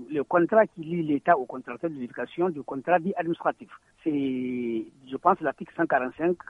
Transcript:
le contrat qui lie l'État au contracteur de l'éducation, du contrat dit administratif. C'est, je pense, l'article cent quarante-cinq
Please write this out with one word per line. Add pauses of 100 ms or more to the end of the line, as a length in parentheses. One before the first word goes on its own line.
(120)
le
contrat
qui
lie
l'État
au
contracteur
de
l'éducation,
du
contrat
dit
administratif. (340)
C'est, (240)
je
pense,
l'article
cent
quarante-cinq (140)